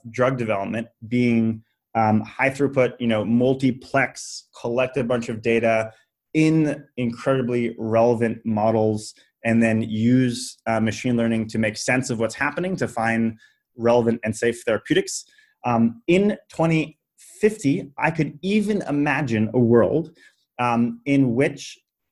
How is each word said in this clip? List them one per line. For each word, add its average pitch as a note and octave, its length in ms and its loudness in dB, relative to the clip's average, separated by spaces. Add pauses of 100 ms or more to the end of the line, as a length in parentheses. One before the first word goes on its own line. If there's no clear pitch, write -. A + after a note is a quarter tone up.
(100)
drug B2 260 0
development G#2+ 520 -4 (200)
being, A2+ 560 0 (300)
um, A2 260 4
high C3 300 -2
throughput, C3+ 500 0
you B2 60 -2
know, A2 180 0
multiplex, B2+ 1200 -2 (120)
collect B2 380 -2
a C3 40 -2
bunch A#2+ 280 -2
of A2 100 -6
data A2+ 520 0 (420)
in D#3 500 2 (120)
incredibly B2 800 -2
relevant A2+ 680 2
models, A2 720 0 (300)
and A2+ 160 4
then A2 220 2
use, A#2+ 760 0 (100)
uh, A2+ 100 0
machine A2+ 380 -2
learning A2+ 320 0
to A2+ 100 -6
make A2 180 -2
sense B2+ 320 -2
of A#2 120 -4
what's A2 160 -4
happening E3+ 400 -4
to B2 100 -2
find A2+ 500 -2 (400)
relevant A#2 460 2
and A2 140 -4
safe A#2 280 -2
therapeutics. D#3 600 -2 (400)
Um, A#2 420 0
in G3+ 320 2 (100)
twenty D#3+ 520 -2 (180)
fifty, G#3 800 -2
I D#3+ 140 0
could D#3 300 -4
even G3+ 400 0
imagine C#3 680 -2
a B2+ 60 2
world, A#2+ 580 2 (440)
um, A#2+ 440 0
in C#3 300 2
which, C#3 420 -2 (360)